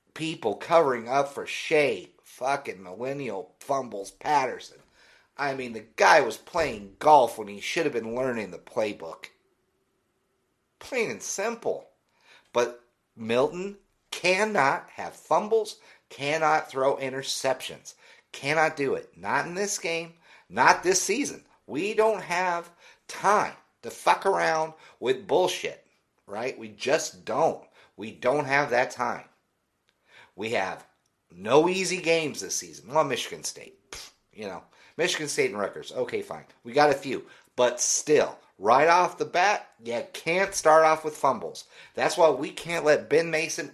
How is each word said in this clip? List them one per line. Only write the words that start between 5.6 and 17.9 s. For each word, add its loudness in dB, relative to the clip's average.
the -12
guy 8
was -4
playing -6
golf 6
when -10
he -12
should -2
have 0
been -4
learning -4
the -14
playbook. -6
Plain -4
and -10
simple. -6
But 0
Milton -2
cannot 0
have -12
fumbles, -2
cannot 0
throw 0
interceptions. -6